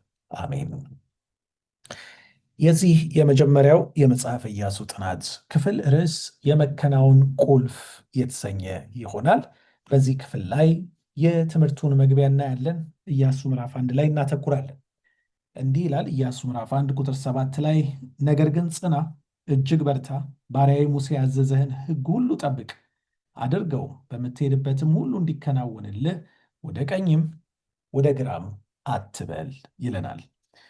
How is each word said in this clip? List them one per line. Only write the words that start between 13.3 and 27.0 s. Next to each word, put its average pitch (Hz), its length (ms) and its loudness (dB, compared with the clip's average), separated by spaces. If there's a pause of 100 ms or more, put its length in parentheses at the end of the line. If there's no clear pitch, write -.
ምዕራፍ 123 280 -4
አንድ 127 180 -2
ላይ 147 140 2
እናተኩራለን። 143 680 -4 (800)
እንዲህ 135 280 -2
ይላል 156 260 -2
ኢያሱ 131 340 -4
ምዕራፍ 123 300 -8
አንድ 139 220 0
ቁጥር 135 200 -4
ሰባት 131 440 -4
ላይ፣ 156 200 2 (420)
«ነገር 151 280 2
ግን 170 220 0
ጽና፣ 165 240 -4 (520)
እጅግ 143 360 2
በርታ፣ 135 260 -2 (400)
ባሪያዬ 139 380 4
ሙሴ 143 240 -2
ያዘዘህን 135 640 0
ሕግ 143 300 -6
ሁሉ 247 300 0
ጠብቅ፣ 135 320 -6 (680)
አድርገው፣ 143 480 -4 (200)
በምትሄድበትም 135 880 -2
ሁሉ 254 240 0
እንዲከናወንልህ 127 1000 -4 (460)
ወደ 156 240 -10
ቀኝም 180 360 0 (720)